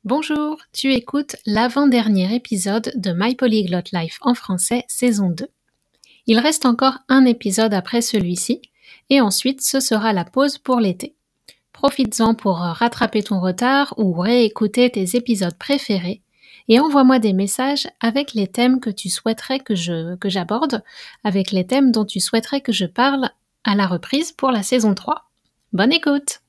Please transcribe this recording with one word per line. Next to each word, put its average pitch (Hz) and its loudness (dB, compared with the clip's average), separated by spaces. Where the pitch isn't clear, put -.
Bonjour, 302 -2
tu 269 0
écoutes 277 -4
l'avant-dernier 220 2
épisode 214 -4
de 185 -4
My 226 0
Polyglot 208 0
Life 165 -6
en 247 2
français, 220 -4
saison 202 0
deux. 170 -6
Il 226 4
reste 302 0
encore 262 2
un 262 6
épisode 220 2
après 208 -2
celui-ci, 185 -2
et 277 6
ensuite 226 0
ce - 0
sera 220 0
la 180 -2
pause 277 0
pour 254 0
l'été. 185 -2
Profites-en 226 0
pour 190 -2
rattraper 214 -2
ton 196 -2
retard 247 0
ou 196 0
réécouter 220 2
tes 190 -2
épisodes 202 -2
préférés, 208 -4
et 226 8
envoie-moi 269 6
des 214 2
messages 254 -2
avec 247 -2
les 202 0
thèmes 254 2
que 233 -4
tu - -10
souhaiterais 226 -4
que 226 -4
je, 170 -4
que 196 -4
j'aborde, 208 -2
avec 196 -2
les 185 -2
thèmes 262 4
dont 214 2
tu 196 -6
souhaiterais 233 -2
que 254 -4
je 190 0
parle 262 0
à 202 2
la 202 2
reprise 185 -4
pour 269 -2
la 214 0
saison 214 2
trois. - -8
Bonne 220 4
écoute ! 285 -2